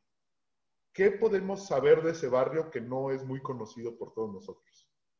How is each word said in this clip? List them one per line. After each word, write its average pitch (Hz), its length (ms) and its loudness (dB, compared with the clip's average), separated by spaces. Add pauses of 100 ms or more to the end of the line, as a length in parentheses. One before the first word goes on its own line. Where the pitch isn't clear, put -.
(920)
¿Qué 196 180 4
podemos 196 560 0
saber 151 360 6
de 160 100 0
ese 147 160 -4
barrio 135 420 0
que 123 100 -6
no 131 300 -4
es 135 140 -4
muy 131 180 -6
conocido 117 560 -8
por - 160 -12
todos 110 180 -4
nosotros? - 560 -18 (320)